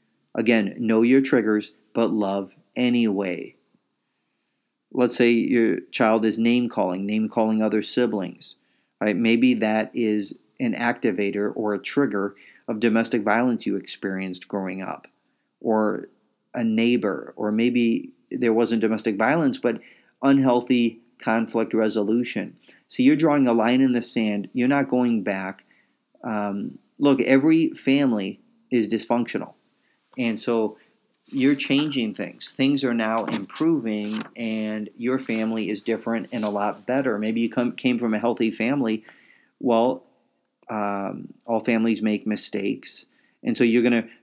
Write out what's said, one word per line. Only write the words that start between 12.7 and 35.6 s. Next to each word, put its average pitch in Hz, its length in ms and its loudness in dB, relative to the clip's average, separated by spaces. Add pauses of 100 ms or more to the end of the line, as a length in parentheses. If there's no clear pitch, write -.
domestic 113 440 2
violence 113 420 0
you 101 100 -2
experienced 95 720 -8
growing 95 340 -6
up, 92 260 -10 (520)
or 107 500 -2 (440)
a 120 100 -4
neighbor, 113 720 0
or 107 160 -4
maybe 117 600 0 (180)
there 120 240 0
wasn't 113 280 2
domestic 110 360 0
violence, 135 400 2
but 117 240 -2 (400)
unhealthy 123 800 2 (180)
conflict 113 540 -2
resolution. 110 840 0 (320)
So - 160 -2
you're 143 140 6
drawing 147 300 2
a 117 60 4
line 117 280 4
in 131 100 4
the 120 100 0
sand. 107 520 -4
You're 123 160 0
not 139 180 0
going 120 360 0
back. 95 420 -6 (580)
Um, 104 560 -6 (200)
look, 143 220 4
every 156 500 4
family 120 680 0 (300)
is 113 180 2
dysfunctional. 113 640 -2 (640)
And 113 200 -2
so 113 400 -2 (500)
you're 135 280 2
changing 139 600 -2
things. - 420 -12
Things 135 260 2
are 123 100 0
now 113 300 0
improving, 110 960 -2 (140)
and 107 600 -6
your 123 220 -2
family 110 500 -2